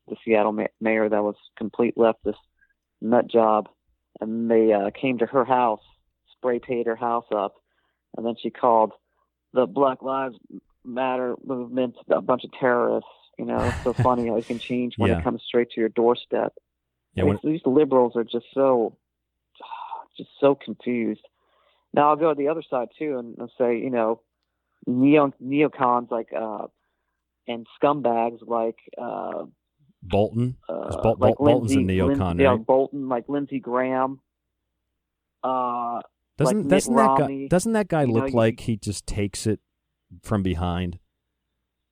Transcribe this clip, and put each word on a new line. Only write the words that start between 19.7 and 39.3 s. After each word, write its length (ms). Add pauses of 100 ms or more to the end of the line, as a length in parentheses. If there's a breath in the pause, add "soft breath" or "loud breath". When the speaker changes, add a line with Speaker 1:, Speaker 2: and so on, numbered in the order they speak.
Speaker 1:
just 140 (100)
so 140
confused. 680 (720)
Now 160
I'll 60
go 160
to 60
the 100
other 200
side 200 (100)
too 200
and, 200
and 100 (100)
say, 200
you 120
know, 300 (680)
neo-, 460 (100)
neocons 680
like, 180 (100)
uh, 280 (840)
and 180 (160)
scumbags 640
like, 300 (240)
uh, 440 (580)
Speaker 2:
Bolton? 540 (120)
Is 280
Speaker 1:
uh, 60
Speaker 2:
Bol-, 160
Speaker 1:
like 180
Speaker 2:
Bolton's 360
a 60
Speaker 1:
Lindsey, 180
Speaker 2:
neocon, 220
Speaker 1:
Lindsey, 260
yeah, 60
Speaker 2:
right? 160
Speaker 1:
Bolton, 440
like 180
Lindsey 320
Graham. 600 (1200)
Uh, 580 (380)
Speaker 2:
Doesn't, 240
Speaker 1:
like 60
Speaker 2:
doesn't 260
Speaker 1:
Mitt 80
Speaker 2:
that 40 (120)
guy, 40
Speaker 1:
Romney. 260
Speaker 2:
doesn't 240
that 160
guy 140
Speaker 1:
You 60
know, 60
Speaker 2:
look 160
Speaker 1:
you 60
Speaker 2:
like 240
he 160
just 300
takes 400